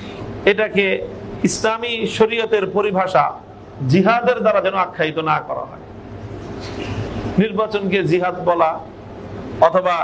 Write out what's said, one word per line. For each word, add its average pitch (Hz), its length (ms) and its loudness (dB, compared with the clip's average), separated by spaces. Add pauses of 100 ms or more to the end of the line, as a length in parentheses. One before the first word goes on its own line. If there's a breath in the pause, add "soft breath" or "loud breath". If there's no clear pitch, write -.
(520 loud breath)
এটাকে 202 340 2 (640)
ইসলামী 226 440 -2 (240)
শরীয়তের 220 480 2 (100)
পরিভাষা 185 500 2 (600)
জিহাদের 226 560 4
দ্বারা 208 180 4
যেন 190 140 0 (100)
আখ্যায়িত 156 340 -2
না 156 180 2 (100)
করা 135 220 -6
হয়। - 140 -16 (1500)
নির্বাচনকে 202 680 0
জিহাদ 175 320 2 (140)
বলা 170 200 4 (920)
অথবা 180 420 6